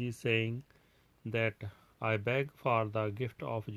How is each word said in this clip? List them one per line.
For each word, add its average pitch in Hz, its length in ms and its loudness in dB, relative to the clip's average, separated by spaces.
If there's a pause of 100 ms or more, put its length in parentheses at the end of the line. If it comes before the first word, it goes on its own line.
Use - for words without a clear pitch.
Ji 123 100 0 (120)
saying 113 420 2 (720)
that, 110 340 0 (300)
"I 110 160 2 (160)
beg 139 320 -2
for 120 160 4 (180)
the 107 80 2 (160)
gift 127 300 -6
of 107 240 -4